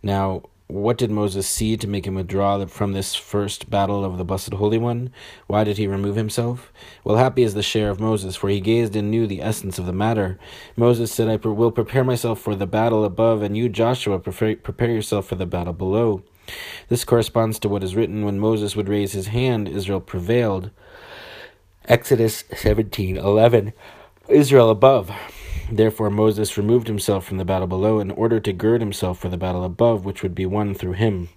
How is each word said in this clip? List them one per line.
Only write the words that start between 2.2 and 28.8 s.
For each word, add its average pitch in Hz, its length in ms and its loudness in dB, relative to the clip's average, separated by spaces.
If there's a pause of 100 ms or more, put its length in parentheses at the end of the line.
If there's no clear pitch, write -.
from 98 260 -4
this 98 220 -4
first - 560 -6
battle 101 340 0
of 92 140 -6
the 90 60 -4
Blessed 95 280 -6
Holy 104 240 0
One? 120 340 -2 (360)
Why 104 180 2
did 104 140 -2
he 104 80 0
remove 98 300 -2
himself? 117 540 -4 (340)
Well, 107 120 2
happy 127 260 4
is 107 120 2
the 104 80 -2
share 107 260 0
of 98 120 -4
Moses, 104 360 -2
for 98 140 -2
he 101 100 0
gazed 110 340 2
and 104 160 0
knew 113 160 2
the 98 140 -4
essence 98 380 -4
of 90 80 -4
the 90 80 -4
matter. 98 440 0 (380)
Moses 117 340 4
said, 110 160 0
"I 110 120 0
pre-, 110 140 -2
will 110 180 2
prepare 123 340 0
myself 120 340 -2
for 107 160 -4
the 98 120 -4
battle 110 360 2
above, 110 380 2
and 104 160 -4
you, 120 140 0
Joshua, 113 480 0
prepare, 104 360 -2
prepare - 360 -4
yourself 107 340 -2
for - 120 -6
the 90 100 -4
battle 87 260 -4
below." 95 500 0 (680)
This 120 160 -2
corresponds 113 540 2
to 107 100 -2
what 101 120 -2
is 95 140 -4
written, 107 300 -2
"When 101 120 -2
Moses 104 380 0
would 101 140 -2
raise 101 220 0
his 95 160 -6
hand, 113 420 0
Israel 95 300 -4
prevailed." 98 680 -2 (1160)
Exodus 113 580 2 (100)
seventeen 104 640 0
eleven. 107 560 4 (560)
Israel 135 400 8
above. 110 420 6 (600)
Therefore 107 380 2
Moses 107 480 2
removed 110 300 2
himself 101 400 -2
from 95 100 -6
the 92 80 -4
battle 92 220 0
below 98 320 0
in 98 120 -4
order 113 300 0
to 104 140 -2
gird 110 260 2